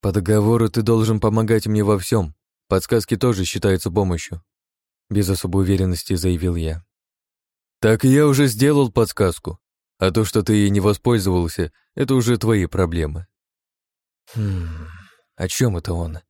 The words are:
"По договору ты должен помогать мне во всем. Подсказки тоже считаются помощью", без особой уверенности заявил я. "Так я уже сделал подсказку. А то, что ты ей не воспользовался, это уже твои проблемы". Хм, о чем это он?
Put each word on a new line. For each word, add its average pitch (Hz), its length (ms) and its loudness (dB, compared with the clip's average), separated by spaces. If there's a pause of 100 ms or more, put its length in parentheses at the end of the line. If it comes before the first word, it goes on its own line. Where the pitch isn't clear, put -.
"По 101 100 -2
договору 107 580 2
ты 117 140 -2
должен 110 380 2
помогать 110 460 0
мне 107 180 0
во 101 140 2
всем. 92 360 -2 (320)
Подсказки 104 500 0
тоже 95 280 0
считаются 95 460 -2
помощью", 87 520 -2 (720)
без 98 160 0
особой 95 340 -2
уверенности 92 520 0
заявил 87 420 -2
я. 80 280 -6 (960)
"Так 110 240 2
я 139 220 6
уже 143 200 4
сделал 131 440 2
подсказку. 95 680 -2 (400)
А 95 120 2
то, 110 140 0
что 104 180 0
ты 107 120 2
ей 101 160 4
не 101 100 2
воспользовался, 92 920 0 (220)
это 135 200 -2
уже 120 240 2
твои 107 280 2
проблемы". 82 600 -4 (1080)
Хм, 87 520 -6 (500)
о 90 120 -4
чем 110 280 0
это 85 160 -6
он? 82 380 -6